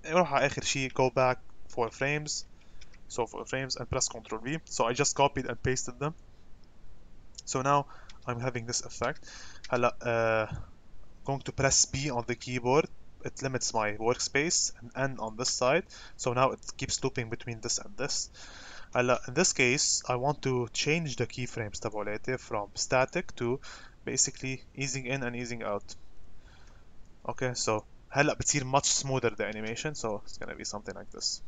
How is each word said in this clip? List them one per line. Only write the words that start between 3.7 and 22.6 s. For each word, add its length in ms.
and 140
press 180
Ctrl 340
V. 240
So 200
I 80
just 220
copied 300
and 160
pasted 380
them. 160
So 160
now 240
I'm 140
having 260
this 160
effect. 440
هلا, 320
uh, 540
going 160
to 100
press 340
B 240
on 160
the 100
keyboard, 500
it 160
limits 320
my 200
workspace 840
and 160
N 240
on 180
this 120
side. 360
So 160
now 180
it 80
keeps 260
looping 260
between 320
this 160
and 200
this. 320
هلا, 320
in 60
this 200
case, 560
I 60
want 260
to 320
change 420
the 100
keyframes 540
تبعولاتي 600
from 360